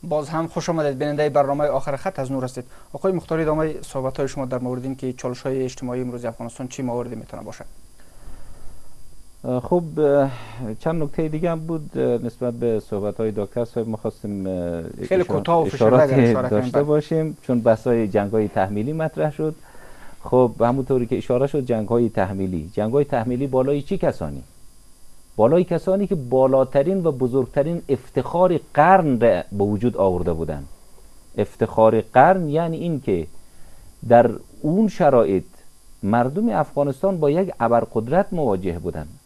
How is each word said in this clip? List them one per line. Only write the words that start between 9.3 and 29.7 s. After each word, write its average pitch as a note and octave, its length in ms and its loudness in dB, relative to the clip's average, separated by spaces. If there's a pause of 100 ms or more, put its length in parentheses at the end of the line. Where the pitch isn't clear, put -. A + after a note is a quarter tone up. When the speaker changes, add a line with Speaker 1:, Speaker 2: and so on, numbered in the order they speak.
Speaker 2:
اه، B2 160 -2
خب، F3 220 -2 (160)
اه، C#3+ 320 4 (500)
چند D#3+ 220 -2
نکته D#3 260 -2
دیگه D#3 220 -2
هم D#3+ 100 -4
بود، D#3+ 360 -6
اه، C3 60 -2
نسبت A#2+ 520 -2
به A#2 360 -2
صحبت‌های G#2 460 -4
دکتر G#2+ 280 -4
صاحب A2+ 240 -6
ما A2 80 -4
خواستیم، G#2 500 -6
اه، F2 360 -4
Speaker 1:
خیلی - 200 -10
Speaker 2:
اشارات، F#3 240 0
Speaker 1:
کوتاه E3+ 360 2
و - 20 2
فشرده B2 380 4
اگر C3+ 120 4
Speaker 2:
اشارات B2 140 6
Speaker 1:
اشاره B2 200 2
کنیم. G#2+ 120 2
Speaker 2:
داشته B2+ 180 -2
Speaker 1:
بله. C#3+ 40 2
Speaker 2:
باشیم، D3+ 600 0
چون B2 180 0
بحث‌های A2+ 480 2
جنگ‌های G2+ 400 2
تحمیلی G#2 440 -2
مطرح D#3 380 -2
شد. D#3 240 -4 (680)
خب، B2 280 4 (100)
همونطوری B2+ 460 2
که A2+ 120 -2
اشاره B2+ 280 0
شد، C3+ 180 -2
جنگ‌های A#2 440 2
تحمیلی، F#2+ 680 -2
جنگ‌های A#2 300 0
تحمیلی B2+ 420 -2
بالای C3+ 360 0
چی F3+ 160 -4
کسانی؟ D2 440 -2 (960)
بالای D3+ 280 6
کسانی F#3+ 420 0
که G3 80 -2
بالاترین C3+ 920 2
و D#3 60 2
بزرگترین C3+ 760 0
افتخار D#3+ 720 0 (140)
قرن D#3 460 6
را F#2+ 220 4 (100)
به G2+ 120 2
وجود G#2 320 0